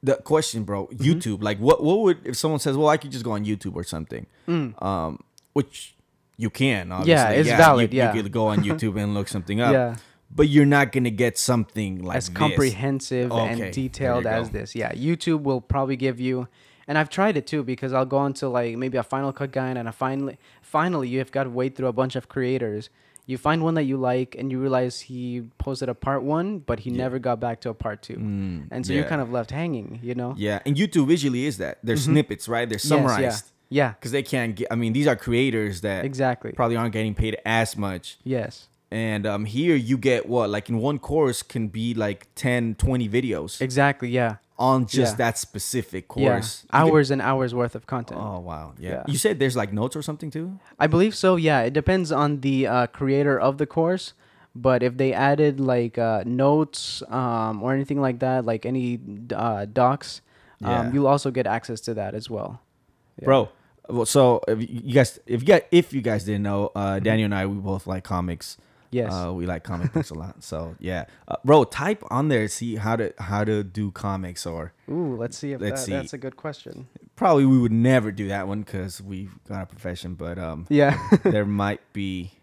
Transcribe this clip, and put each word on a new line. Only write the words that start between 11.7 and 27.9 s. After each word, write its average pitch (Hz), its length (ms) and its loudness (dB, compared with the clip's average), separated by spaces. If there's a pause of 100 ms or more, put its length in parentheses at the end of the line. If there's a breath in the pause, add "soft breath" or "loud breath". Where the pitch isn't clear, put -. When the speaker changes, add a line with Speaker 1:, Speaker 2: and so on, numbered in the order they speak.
Speaker 1:
like 90 140 -2
Speaker 2:
As 110 100 -4
Speaker 1:
this. 90 80 -10
Speaker 2:
comprehensive 131 960 0
Speaker 1:
Okay, 117 160 2
Speaker 2:
and 117 120 -4
Speaker 1:
there 98 120 -4
Speaker 2:
detailed 127 520 -2
Speaker 1:
you 113 60 0
Speaker 2:
as 113 200 -2
Speaker 1:
go. 107 80 -6
Speaker 2:
this. - 180 -10
Yeah, 113 160 -4
YouTube 156 500 0
will 135 180 0
probably 135 360 -2
give 123 240 -2
you, 127 260 -2 (400 soft breath)
and 147 100 -2
I've 151 140 0
tried 196 260 2
it 143 100 -2
too, 147 180 -4
because 127 280 -4
I'll 131 140 2
go 135 120 0
on 139 160 0
to, 135 140 -4
like, 120 280 0
maybe 127 220 -2
a 120 40 0
Final 135 300 -2
Cut 135 200 -6
guy, 131 180 -2
and 120 180 -4
I - 20 -8
finally, 135 480 -4 (240 soft breath)
finally, 156 460 0
you 127 100 -2
have 131 140 -4
got 139 120 0
to 127 60 -8
wade 127 240 -2
through 131 140 -2
a 120 40 -2
bunch 127 220 0
of 127 140 -6
creators. 123 600 -2 (380 soft breath)
You 127 100 -6
find 156 260 2
one 165 120 2
that 156 100 2
you 135 140 0
like, 127 400 -2
and 131 120 -4
you 127 80 -4
realize 127 420 0
he 123 420 -8 (160)
posted 135 320 -6
a 120 40 -4
part 135 280 -2
one, 170 380 -2
but 117 200 -4
he 113 100 -8
Speaker 1:
Yeah. 120 140 -4
Speaker 2:
never 127 140 -4
got 120 220 -2
back 117 220 -6
to 127 60 -6
a 113 60 -6
part 107 280 -8